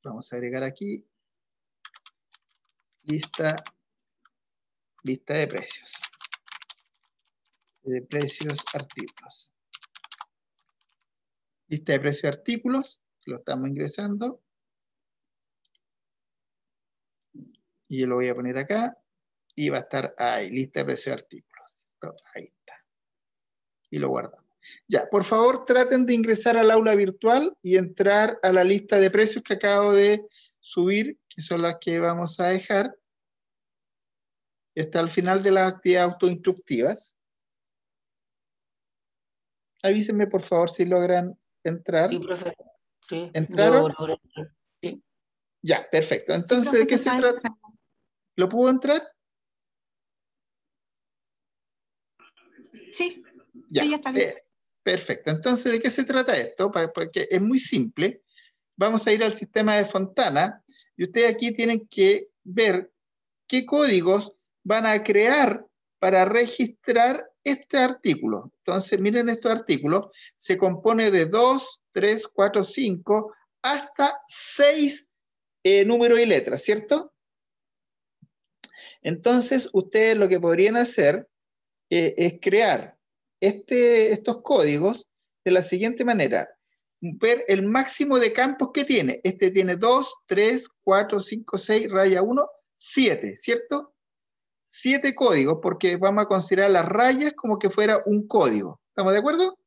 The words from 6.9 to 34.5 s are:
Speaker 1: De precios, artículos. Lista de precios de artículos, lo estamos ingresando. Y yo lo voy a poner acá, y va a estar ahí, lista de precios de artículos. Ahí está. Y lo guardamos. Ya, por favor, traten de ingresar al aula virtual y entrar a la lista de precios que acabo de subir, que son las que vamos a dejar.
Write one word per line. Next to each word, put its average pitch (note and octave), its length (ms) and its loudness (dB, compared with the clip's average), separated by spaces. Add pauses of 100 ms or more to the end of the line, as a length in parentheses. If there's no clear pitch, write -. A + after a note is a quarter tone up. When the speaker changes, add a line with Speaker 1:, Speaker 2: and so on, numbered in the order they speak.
Speaker 1:
De B2+ 200 -8
precios, D3 600 -8 (100)
artículos. - 760 -16 (2250)
Lista D#3 240 -6
de C#3 80 0
precios C#3+ 220 -4
de D#3 80 -4
artículos, A#3+ 720 -6 (240)
lo B2 140 -12
estamos C3+ 280 -8
ingresando. G3+ 760 -8 (3500)
Y C3+ 100 -8
yo B2+ 80 -2
lo B2 80 -2
voy B2 140 -2
a B2 60 -4
poner B2 220 -8
acá, A3 400 -6 (580)
y D3 120 -4
va C#3 120 -4
a - 20 -8
estar - 360 -10
ahí, A2 340 -4
lista C3 280 -8
de C#3 60 -4
precios C#3 220 -8 (100)
de - 40 -18
artículos. - 680 -20 (440)
Ahí - 120 -18
está. - 400 -20 (1040)
Y - 100 -8
lo - 80 -4
guardamos. - 380 -8 (420)
Ya, - 220 -2
por G3+ 140 0
favor, A#3+ 420 2
traten B3+ 400 2
de B3 80 2
ingresar A3+ 420 0
al A3 140 4
aula A3 240 4
virtual A3 680 0
y F#3 140 2
entrar G3+ 680 2
a F#3 100 4
la F#3 100 4
lista G3+ 360 2
de F#3+ 100 6
precios G#3+ 340 0
que G3+ 120 -4
acabo G3+ 360 2
de G#3 340 4 (340)
subir, G3+ 680 -2
que - 140 -18
son E3+ 220 -4
las E3+ 180 -4
que E3+ 180 -4
vamos E3+ 400 -4
a F3+ 100 0
dejar. G3 460 -2 (1800)